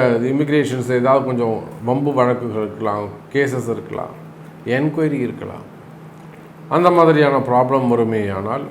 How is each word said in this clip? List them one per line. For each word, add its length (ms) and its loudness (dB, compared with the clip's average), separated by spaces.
இமிக்ரேஷன்ஸ் 920 0
ஏதாவது 340 2
கொஞ்சம் 360 -2
வம்பு 280 0
வழக்குகள் 480 0
இருக்கலாம், 460 -4
கேசஸ் 360 -2
இருக்கலாம், 400 -8
என்கொயரி 460 0
இருக்கலாம். 500 -6
அந்த 220 4
மாதிரியான 460 6
ப்ராப்ளம் 520 2
வருமேயானால் 800 0